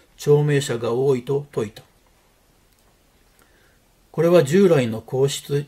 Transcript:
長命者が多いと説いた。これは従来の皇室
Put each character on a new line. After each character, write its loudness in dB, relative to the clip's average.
長 2
命 0
者 -6
が -6
多 0
い -6
と -6
説 -6
い -18
た。 -20
こ -4
れ 2
は 6
従 4
来 2
の -8
皇 -2
室 -6